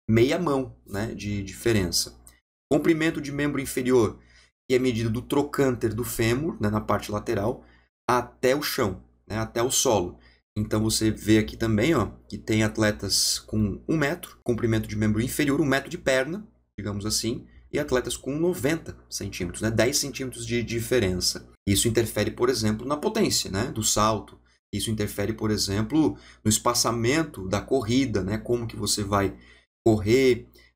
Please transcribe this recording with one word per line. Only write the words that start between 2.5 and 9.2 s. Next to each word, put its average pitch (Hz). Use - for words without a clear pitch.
Comprimento 156
de 139
membro 143
inferior, 127
que -
é 127
medido 117
do 117
trocânter 135
do 117
fêmur, 120
né, 104
na 107
parte 104
lateral, 104
até 123
o 147
chão, 113